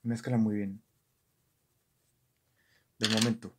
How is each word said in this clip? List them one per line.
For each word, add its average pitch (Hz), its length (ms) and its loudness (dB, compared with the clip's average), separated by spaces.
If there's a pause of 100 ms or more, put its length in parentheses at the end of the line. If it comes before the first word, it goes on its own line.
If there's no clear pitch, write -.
mezcla 117 340 0
muy 107 200 2
bien. 101 240 -6 (2250)
De 110 100 0
momento. 110 500 0